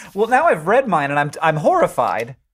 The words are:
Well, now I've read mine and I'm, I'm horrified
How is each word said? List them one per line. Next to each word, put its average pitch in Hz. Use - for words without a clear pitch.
Well, 208
now 254
I've 180
read 254
mine 151
and 143
I'm, 147
I'm 160
horrified 135